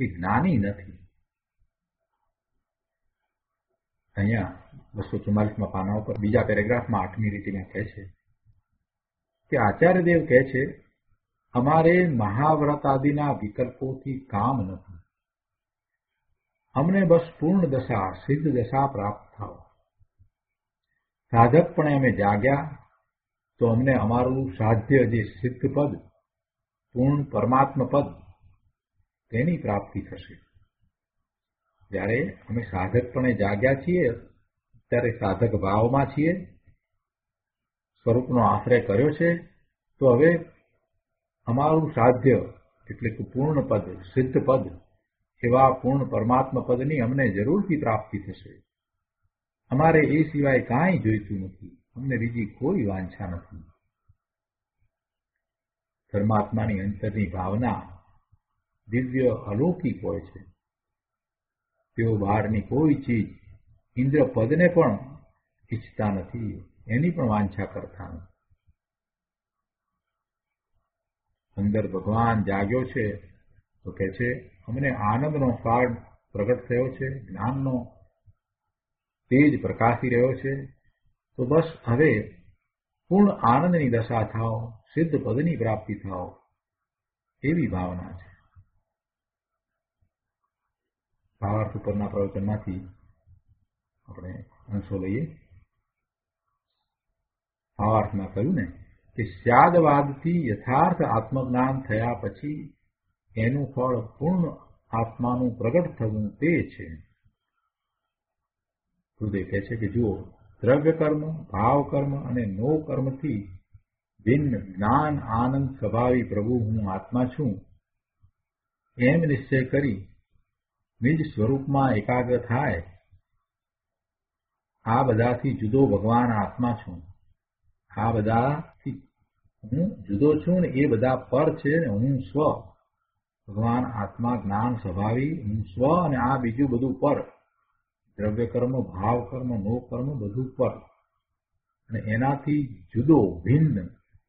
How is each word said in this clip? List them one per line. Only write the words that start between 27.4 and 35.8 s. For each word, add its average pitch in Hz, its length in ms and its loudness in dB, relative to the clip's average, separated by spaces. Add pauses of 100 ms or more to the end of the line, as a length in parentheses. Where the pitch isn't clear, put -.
પદ, - 280 0 (1160)
તેની 143 260 0
પ્રાપ્તિ 104 440 -4
થશે." - 460 -14 (1400)
જ્યારે 110 480 -2 (100)
અમે 117 140 -4
સાધકપણે 113 720 0
જાગ્યા 104 400 2
છીએ, 160 360 0 (800)
ત્યારે 120 220 0
સાધક 107 440 0
ભાવમાં 113 520 2